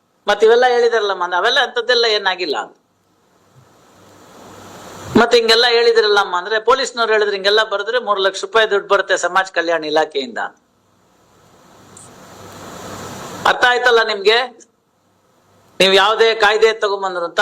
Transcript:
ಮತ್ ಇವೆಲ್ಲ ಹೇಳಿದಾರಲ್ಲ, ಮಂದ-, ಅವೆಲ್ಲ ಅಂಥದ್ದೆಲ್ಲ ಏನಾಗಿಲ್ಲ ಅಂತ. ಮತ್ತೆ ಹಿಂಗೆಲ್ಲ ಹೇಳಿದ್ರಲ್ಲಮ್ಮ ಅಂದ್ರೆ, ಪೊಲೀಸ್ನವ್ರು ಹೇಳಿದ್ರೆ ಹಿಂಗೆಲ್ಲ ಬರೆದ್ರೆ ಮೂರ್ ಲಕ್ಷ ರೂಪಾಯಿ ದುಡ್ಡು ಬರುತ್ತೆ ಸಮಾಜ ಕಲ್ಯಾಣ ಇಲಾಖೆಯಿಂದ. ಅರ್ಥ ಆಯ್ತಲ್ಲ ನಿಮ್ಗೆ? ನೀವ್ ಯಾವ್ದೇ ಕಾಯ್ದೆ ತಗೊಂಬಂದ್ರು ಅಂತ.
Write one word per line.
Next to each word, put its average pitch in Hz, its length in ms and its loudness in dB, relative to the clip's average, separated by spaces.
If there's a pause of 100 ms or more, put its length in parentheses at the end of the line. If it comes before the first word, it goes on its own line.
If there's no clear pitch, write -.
(280)
ಮತ್ 208 160 0
ಇವೆಲ್ಲ 233 240 6
ಹೇಳಿದಾರಲ್ಲ, 226 460 0
ಮಂದ-, 180 220 -4
ಅವೆಲ್ಲ 240 240 0
ಅಂಥದ್ದೆಲ್ಲ 240 460 0
ಏನಾಗಿಲ್ಲ 185 520 -2
ಅಂತ. 95 180 -10 (2500)
ಮತ್ತೆ 233 200 4
ಹಿಂಗೆಲ್ಲ 226 300 2
ಹೇಳಿದ್ರಲ್ಲಮ್ಮ 214 720 2
ಅಂದ್ರೆ, 202 220 -4
ಪೊಲೀಸ್ನವ್ರು 233 540 0
ಹೇಳಿದ್ರೆ 208 220 0
ಹಿಂಗೆಲ್ಲ 202 280 0
ಬರೆದ್ರೆ 214 360 -4
ಮೂರ್ 202 200 -4
ಲಕ್ಷ 190 220 -2
ರೂಪಾಯಿ 214 280 0
ದುಡ್ಡು 196 180 -2
ಬರುತ್ತೆ 190 300 0
ಸಮಾಜ 185 360 -2
ಕಲ್ಯಾಣ 165 300 -2
ಇಲಾಖೆಯಿಂದ. 147 540 -4 (3000)
ಅರ್ಥ 220 180 0
ಆಯ್ತಲ್ಲ 240 380 2
ನಿಮ್ಗೆ? 214 440 0 (1300)
ನೀವ್ 190 160 4
ಯಾವ್ದೇ 220 400 4
ಕಾಯ್ದೆ 220 380 2
ತಗೊಂಬಂದ್ರು 196 520 -6
ಅಂತ. 170 160 -4